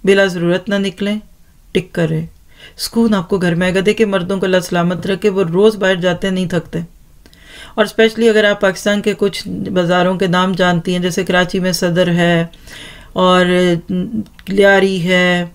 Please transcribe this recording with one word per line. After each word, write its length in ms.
بلا 220
ضرورت 440
نہ 60
نکلیں، 440
ٹک 220
کر 160
رہے۔ 160
سکون 360
آپ 160
کو 80
گھر 180
میں 120
آئے 80
گا۔ 100
دیکھیں، 200
مردوں 340
کو 60
اللہ 140
سلامت 480
رکھے، 220
وہ 140
روز 320
باہر 200
جاتے 320
ہیں، 60
نہیں 120
تھکتے۔ 340
اور 100
اسپیشلی 440
اگر 140
آپ 180
پاکستان 400
کے 160
کچھ 300
بازاروں 680
کے 120
نام 240
جانتی 400
ہیں، 80
جیسے 240
کراچی 360
میں 120
صدر 360
ہے 380
اور 320
لیاری 560
ہے 520